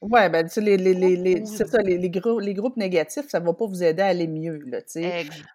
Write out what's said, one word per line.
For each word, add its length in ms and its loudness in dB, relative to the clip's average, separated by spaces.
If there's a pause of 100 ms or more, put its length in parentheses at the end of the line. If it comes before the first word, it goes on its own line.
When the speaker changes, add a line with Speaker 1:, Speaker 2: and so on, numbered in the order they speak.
Speaker 1:
Ouais, 280 4
ben, 160 2
tu 80 -12
sais, 80 -2
les, 160 4
les, 160 4
Speaker 2:
Groupe 80 2
Speaker 1:
les, 140 4
les, 260 0
Speaker 2:
où 40 -10
Speaker 1:
c'est 220 -4
ça, 140 0
les, 160 2
les 120 -2
grou-, 300 -2
les 140 -4
groupes 240 -4
négatifs, 520 -2
ça 100 -2
va 140 0
pas 140 -4
vous 160 -6
aider 180 2
à 60 4
aller 200 0
mieux, 380 -6
là, 160 -8
tu 120 -20
sais. 120 -6
On 60 -4
se 120 -6
dit : 40 -10
Speaker 2:
Exact. « 260 -18